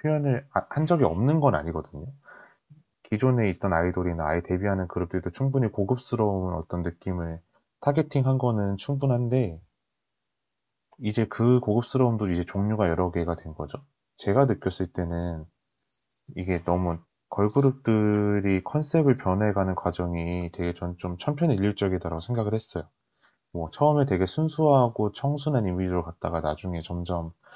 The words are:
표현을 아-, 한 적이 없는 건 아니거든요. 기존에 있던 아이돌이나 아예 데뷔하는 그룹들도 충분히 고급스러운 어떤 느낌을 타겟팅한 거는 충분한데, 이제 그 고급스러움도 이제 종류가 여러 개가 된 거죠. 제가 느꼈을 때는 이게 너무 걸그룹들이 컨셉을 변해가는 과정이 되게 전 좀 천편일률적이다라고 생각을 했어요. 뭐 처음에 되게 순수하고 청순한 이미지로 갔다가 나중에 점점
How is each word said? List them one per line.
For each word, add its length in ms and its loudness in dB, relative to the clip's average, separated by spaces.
표현을 520 0
아-, 160 0
한 160 -2
적이 200 2
없는 360 2
건 140 6
아니거든요. 500 -6
기존에 460 2
있던 240 -2
아이돌이나 540 0
아예 140 0
데뷔하는 460 -2
그룹들도 440 -4
충분히 400 0
고급스러운 840 0
어떤 300 -4
느낌을 580 -6
타겟팅한 560 0
거는 400 0
충분한데, 840 0
이제 280 0
그 320 4
고급스러움도 680 0
이제 140 2
종류가 460 0
여러 220 0
개가 240 -2
된 180 -14
거죠. 260 -10
제가 300 2
느꼈을 480 -2
때는 520 -4
이게 280 -2
너무 360 0
걸그룹들이 1400 2
컨셉을 520 2
변해가는 580 0
과정이 800 -4
되게 200 -4
전 240 -8
좀 200 -8
천편일률적이다라고 1040 0
생각을 340 -2
했어요. 300 -6
뭐 180 -6
처음에 360 4
되게 200 2
순수하고 840 2
청순한 540 -2
이미지로 380 -2
갔다가 360 -4
나중에 420 -4
점점 480 -6